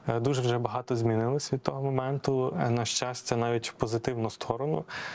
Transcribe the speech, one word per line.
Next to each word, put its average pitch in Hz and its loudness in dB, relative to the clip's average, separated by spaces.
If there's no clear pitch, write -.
е, 117 2
дуже 131 2
вже 120 2
багато 123 -2
змінилось 117 2
від 131 0
того 135 -2
моменту, 135 0
е, 131 4
на 117 2
щастя, 123 -2
навіть 117 0
в - -10
позитивну 113 0
сторону, 147 -2